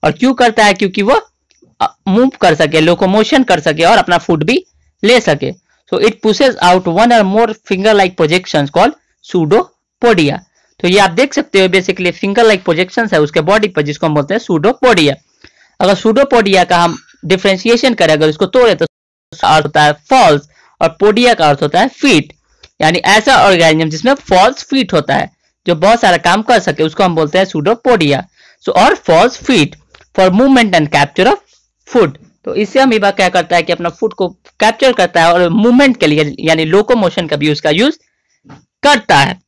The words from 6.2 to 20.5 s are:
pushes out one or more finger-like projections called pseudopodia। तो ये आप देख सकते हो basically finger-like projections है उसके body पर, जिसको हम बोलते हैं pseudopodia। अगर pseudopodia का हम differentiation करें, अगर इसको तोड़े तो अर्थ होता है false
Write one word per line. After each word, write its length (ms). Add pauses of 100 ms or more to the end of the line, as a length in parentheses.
pushes 380
out 180
one 60
or 340
more 240
finger-like 680
projections 540
called 220 (340)
pseudopodia। 1120 (420)
तो 80
ये 100
आप 120
देख 240
सकते 260
हो 80
basically 440
finger-like 520
projections 480
है 80
उसके 200
body 280
पर, 140
जिसको 240
हम 80
बोलते 200
हैं 60
pseudopodia। 760 (680)
अगर 140
pseudopodia 720
का 100
हम 200 (260)
differentiation 680
करें, 200
अगर 140
इसको 180
तोड़े 280
तो 120 (580)
अर्थ 200
होता 180
है 100
false 560 (320)